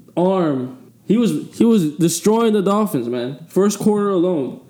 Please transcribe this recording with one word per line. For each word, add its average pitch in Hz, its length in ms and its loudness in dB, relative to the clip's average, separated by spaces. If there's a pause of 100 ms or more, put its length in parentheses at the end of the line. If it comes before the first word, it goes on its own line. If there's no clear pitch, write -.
(180)
arm. 160 760 -2 (140)
He 202 120 2
was, 170 400 -2
he 214 60 2
was 196 320 2
destroying 214 560 0
the 208 100 2
Dolphins, 185 460 -2
man. 123 400 -6
First 208 320 0
quarter 208 300 0
alone. 170 500 -2 (100)